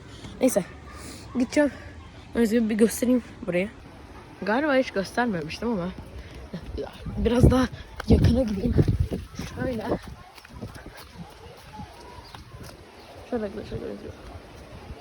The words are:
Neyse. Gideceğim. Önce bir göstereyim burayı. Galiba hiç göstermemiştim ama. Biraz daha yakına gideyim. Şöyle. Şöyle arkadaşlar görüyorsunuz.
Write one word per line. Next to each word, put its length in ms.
Neyse. 220
Gideceğim. 320
Önce 340
bir 60
göstereyim 480
burayı. 220
Galiba 340
hiç 160
göstermemiştim 800
ama. 160
Biraz 340
daha 160
yakına 360
gideyim. 300
Şöyle. 280
Şöyle 160
arkadaşlar 320
görüyorsunuz. 360